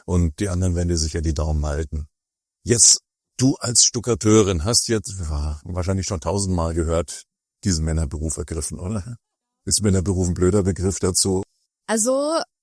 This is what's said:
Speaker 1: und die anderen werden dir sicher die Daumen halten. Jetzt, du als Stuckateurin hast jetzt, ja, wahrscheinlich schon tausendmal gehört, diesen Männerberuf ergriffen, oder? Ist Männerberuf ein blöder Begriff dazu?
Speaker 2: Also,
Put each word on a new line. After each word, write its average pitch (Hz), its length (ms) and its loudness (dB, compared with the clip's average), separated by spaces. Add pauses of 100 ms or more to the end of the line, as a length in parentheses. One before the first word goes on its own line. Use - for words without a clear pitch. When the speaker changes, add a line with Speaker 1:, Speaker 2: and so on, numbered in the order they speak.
Speaker 1:
und 87 340 2
die 101 120 -2
anderen 90 240 0
werden 87 160 0
dir 85 80 0
sicher 78 240 -2
die 80 100 0
Daumen 76 320 0
halten. 76 440 -6 (540)
Jetzt, - 380 4 (380)
du 131 180 2
als - 300 0
Stuckateurin 107 760 4
hast 117 240 0
jetzt, 110 300 -2
ja, 76 460 -4
wahrscheinlich 92 400 -4
schon 92 160 -4
tausendmal 90 540 -2
gehört, 82 480 -2 (420)
diesen 80 220 0
Männerberuf 78 500 -2
ergriffen, 80 420 -6
oder? 104 380 -8 (480)
Ist 98 160 0
Männerberuf 92 480 2
ein 87 60 -2
blöder 92 280 4
Begriff 92 360 0
dazu? 95 440 0 (440)
Speaker 2:
Also, 262 520 0 (240)